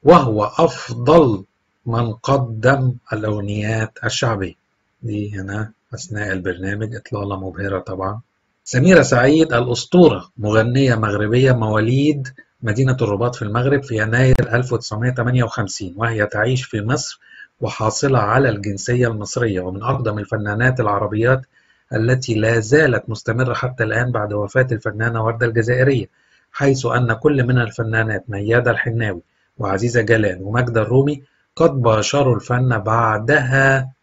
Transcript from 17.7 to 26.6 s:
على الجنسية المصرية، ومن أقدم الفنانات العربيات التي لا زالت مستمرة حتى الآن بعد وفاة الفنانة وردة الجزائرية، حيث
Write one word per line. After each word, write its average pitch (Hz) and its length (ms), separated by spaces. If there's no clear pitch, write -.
على 117 300
الجنسية 107 600
المصرية، 107 520
ومن 92 220
أقدم 113 360
الفنانات 107 600
العربيات 107 640
التي 117 420
لا 110 260
زالت 117 500
مستمرة 117 440
حتى 123 300
الآن 117 280
بعد 104 200
وفاة 104 400
الفنانة 110 520
وردة 113 220
الجزائرية، 120 600
حيث 135 340